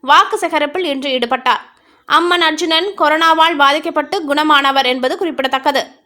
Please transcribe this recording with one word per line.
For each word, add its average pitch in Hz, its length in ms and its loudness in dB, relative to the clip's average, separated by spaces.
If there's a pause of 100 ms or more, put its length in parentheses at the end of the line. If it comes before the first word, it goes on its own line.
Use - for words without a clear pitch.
(100)
வாக்கு 381 320 4
சேகரிப்பில் 330 480 -2
இன்று 277 260 -6
ஈடுபட்டார். 247 460 -2 (540)
அம்மன் 349 320 2
அர்ஜுனன் 320 380 -2 (140)
கொரோனாவால் 320 640 2
பாதிக்கப்பட்டு 302 560 0 (100)
குணமானவர் 277 640 0
என்பது 262 300 -2
குறிப்பிடத்தக்கது. 269 600 -2 (240)